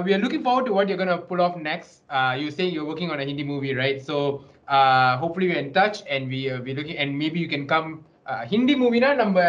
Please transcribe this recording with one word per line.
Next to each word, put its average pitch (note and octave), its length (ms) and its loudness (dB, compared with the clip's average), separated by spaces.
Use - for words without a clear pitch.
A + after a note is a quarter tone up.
we F#3+ 80 4
are G3 120 2
looking - 180 -4
forward B3+ 240 2
to G#3+ 60 -2
what G3 160 2
you're F#3+ 140 -2
gonna F3+ 140 0
pull F3+ 240 -4
off F3 160 2
next. D#3+ 340 -8
Uh, C3 300 0
you D3+ 120 -4
say F#3 140 -2
you're D#3 260 -4
working E3 180 -4
on D3 100 -4
a C3+ 60 -2
Hindi C#3+ 180 -6
movie, C#3 300 -4
right? C3+ 280 0
So, D3 140 -6
uh, C3 500 6
hopefully E3+ 320 -2
we're D3+ 160 0
in C3+ 80 -10
touch G#3 240 2
and C3+ 220 -4
we, C3+ 220 -4
uh, B2+ 100 -6
we're C3+ 140 -6
looking, D3+ 220 -8
and C#3 200 -2
maybe D#3 220 -2
you D#3+ 80 -2
can C#3+ 200 -4
come D#3+ 200 0
அஹ், A#2 180 -6
ஹிந்தி B3 300 2
மூவினா B3 400 4
நம்ம G#3 220 2